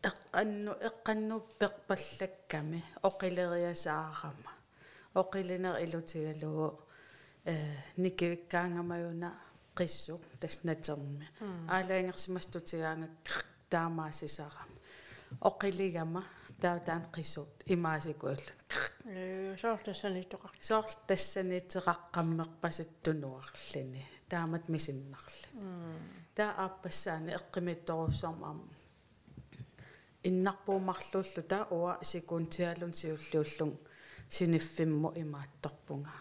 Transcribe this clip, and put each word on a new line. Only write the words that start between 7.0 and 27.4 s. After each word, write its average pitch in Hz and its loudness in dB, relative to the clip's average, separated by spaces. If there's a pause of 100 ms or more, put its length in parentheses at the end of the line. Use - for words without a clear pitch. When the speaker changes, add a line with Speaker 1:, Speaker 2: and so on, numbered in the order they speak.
Speaker 1:
э, 170 0 (400)
никивиккаангамаюна 175 0 (420)
қиссу - 0 (180)
таснатерми. 151 -2 (120)
Speaker 2:
Мм. 175 -6
Speaker 1:
Аалаангерсимастутигаанга 180 0 (600)
таамаасисаарама. 160 -2 (600)
Оқилигама 180 2 (340)
таа 175 4
таан 170 0
қиссу 151 -4 (160)
имаасикуаллу. 156 0 (500)
Speaker 2:
Э, 190 -4
соор 226 2
тассани 190 -2
тоқар. - -12
Speaker 1:
Соор 220 4 (180)
тассани 185 4
теқаққаммерпасаттунуарлини. 160 0 (200)
Таамат 165 0
мисиннарли. 139 -2
Speaker 2:
Мм. 175 -8 (360)
Speaker 1:
Таа 214 4
ааппассаани 175 0
эққимитторуссарма 165 0